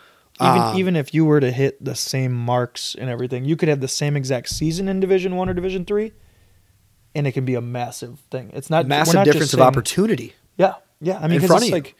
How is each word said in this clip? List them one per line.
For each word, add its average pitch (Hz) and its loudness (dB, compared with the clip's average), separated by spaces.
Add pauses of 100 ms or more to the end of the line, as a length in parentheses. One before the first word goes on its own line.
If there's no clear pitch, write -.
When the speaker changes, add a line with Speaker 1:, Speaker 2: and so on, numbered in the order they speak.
(400)
Speaker 1:
Even, 127 4
Speaker 2:
Um, 113 2
Speaker 1:
even 185 0
if 139 -4
you 160 4
were 151 4
to 127 2
hit 135 -2
the 127 -6
same 131 -4
marks 120 -4
and 127 -6
everything, 123 -6
you 156 0
could 156 0
have 143 0
the 131 -4
same 147 -2
exact 127 -4
season 165 -4
in 190 -2
Division 185 0
One 185 -2
or 185 -2
Division 180 -4
Three, 208 -2 (1040)
and 147 -2
it 127 -2
can 131 -4
be 127 -2
a 120 -2
massive 120 -8 (120)
thing. 127 -10
It's - -10
not, 160 2
we're 127 -4
Speaker 2:
Massive 160 2
Speaker 1:
not 196 4
just 147 8
Speaker 2:
difference 156 0
of 127 2
Speaker 1:
saying 127 8
Speaker 2:
opportunity. 135 0 (240)
Speaker 1:
Yeah, 185 2 (260)
yeah. 185 -4
I 156 -12
mean, 170 2
Speaker 2:
In 143 2
Speaker 1:
'cause 185 2
Speaker 2:
front 180 6
Speaker 1:
it's 226 2
Speaker 2:
of 185 0
you. 143 -4
Speaker 1:
like, - -20